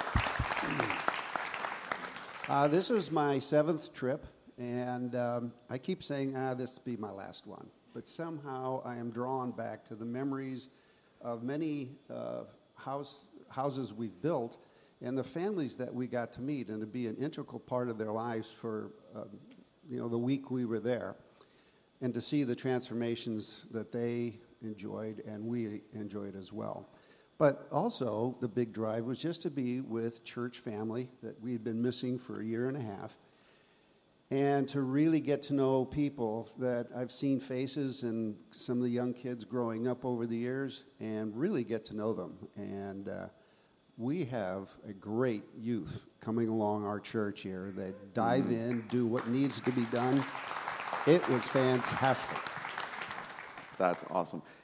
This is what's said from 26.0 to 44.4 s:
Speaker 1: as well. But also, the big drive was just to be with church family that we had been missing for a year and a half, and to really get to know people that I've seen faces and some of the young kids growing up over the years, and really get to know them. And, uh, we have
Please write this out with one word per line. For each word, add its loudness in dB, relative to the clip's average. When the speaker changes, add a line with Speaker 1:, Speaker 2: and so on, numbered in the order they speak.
Speaker 1:
as -12
well. -6
But 6
also, 0
the 2
big 2
drive 0
was -2
just -2
to -2
be 0
with -2
church -4
family -4
that -10
we -2
had -2
been 0
missing 2
for -8
a -4
year 0
and -2
a -4
half, -6
and 4
to 2
really 6
get 2
to -2
know 6
people 0
that 0
I've -4
seen 4
faces -2
and 0
some -2
of 4
the 4
young 2
kids -6
growing 0
up 0
over 0
the 0
years, -2
and -2
really 2
get -2
to -8
know 2
them. -6
And, -6
uh, -6
we -2
have -2